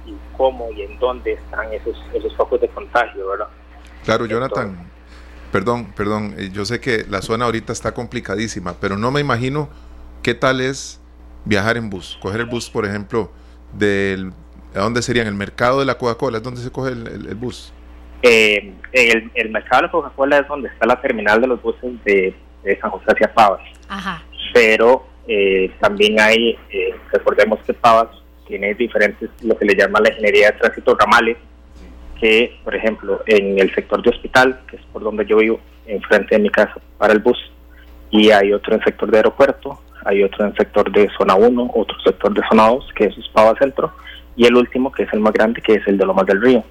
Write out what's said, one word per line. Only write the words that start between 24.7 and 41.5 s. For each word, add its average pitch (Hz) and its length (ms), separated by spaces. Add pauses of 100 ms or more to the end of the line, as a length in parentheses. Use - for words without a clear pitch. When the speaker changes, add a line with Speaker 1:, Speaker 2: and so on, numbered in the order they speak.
Speaker 1:
eh, 95 420 (100)
también 104 400
hay, 113 380 (120)
eh, 92 240 (180)
recordemos 104 540
que 120 80
Pavas 113 340 (380)
tiene 101 280
diferentes, 104 540 (140)
lo 110 160
que - 80
le 101 100
llama 98 240
la - 100
ingeniería 104 400
de - 80
tránsito, 117 380
ramales, 113 400 (800)
que, 110 460
por 110 100
ejemplo, 101 520
en 98 320
el 92 160
sector 101 280
de 120 80
Hospital, 131 580
que - 80
es - 60 (100)
por 92 100
donde 104 240
yo 107 100
vivo, 110 240 (260)
enfrente - 480
de 214 60
mi 147 100
casa, - 240 (220)
para 104 160
el 107 80
bus, 123 180 (720)
y 107 200
hay 101 220
otro 101 220
en 110 80
sector 107 280
de 110 80
Aeropuerto, 139 640 (240)
hay - 180
otro 101 240
en 98 100
sector 101 340
de 101 180 (100)
Zona 98 160
uno, 120 400